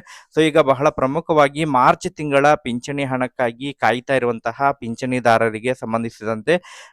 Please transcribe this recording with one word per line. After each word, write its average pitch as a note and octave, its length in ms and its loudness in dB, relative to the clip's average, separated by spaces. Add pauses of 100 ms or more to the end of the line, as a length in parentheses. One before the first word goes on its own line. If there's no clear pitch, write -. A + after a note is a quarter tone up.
(300)
So D#3 120 0
ಈಗ D#3 160 2
ಬಹಳ C3+ 300 2
ಪ್ರಮುಖವಾಗಿ D3 760 0
ಮಾರ್ಚ್ D#3 520 2
ತಿಂಗಳ D3 380 2
ಪಿಂಚಣಿ C#3 500 -6
ಹಣಕ್ಕಾಗಿ B2+ 680 -4
ಕಾಯ್ತಾ B2 420 0
ಇರುವಂತಹ A#2+ 580 -2
ಪಿಂಚಣಿದಾರರಿಗೆ A#2 1000 0
ಸಂಬಂಧಿಸಿದಂತೆ A2+ 800 -4 (380)